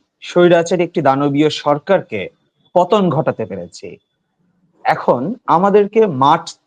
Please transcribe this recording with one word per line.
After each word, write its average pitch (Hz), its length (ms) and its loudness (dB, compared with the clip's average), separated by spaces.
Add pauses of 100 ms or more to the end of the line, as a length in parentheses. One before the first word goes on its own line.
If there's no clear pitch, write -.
(220)
স্বৈরাচারী 175 640 2
একটি 170 180 -4
দানবীয় 143 480 2
সরকারকে 147 720 -2 (540)
পতন 185 340 2
ঘটাতে 123 360 -2
পেরেছি। 90 520 -14 (840)
এখন 127 380 0 (240)
আমাদেরকে 202 600 2
মাঠ 151 360 2 (240)